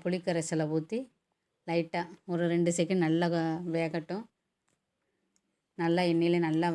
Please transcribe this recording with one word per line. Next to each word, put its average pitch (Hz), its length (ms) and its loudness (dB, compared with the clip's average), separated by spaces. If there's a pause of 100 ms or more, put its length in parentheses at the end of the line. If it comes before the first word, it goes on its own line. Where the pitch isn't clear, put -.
புளிக்கரைசலை 170 600 -2 (100)
ஊத்தி 160 240 -4 (680)
லைட்டா 170 340 -2 (300)
ஒரு 170 100 0 (100)
ரெண்டு 170 240 2
செகண்ட் 180 280 2
நல்லா 160 280 2
வ-, 165 300 -2 (120)
வேகட்டும். 165 480 -4 (1600)
நல்லா 170 280 4
எண்ணெயிலே 170 360 4
நல்லா 160 280 2